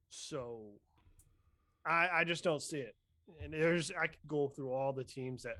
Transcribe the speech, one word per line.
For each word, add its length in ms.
So 600
I, 240
I 60
just 200
don't 180
see 160
it. 180
And 80
there's, 400
I 140
could 220
go 200
through 260
all 200
the 100
teams 380
that, 180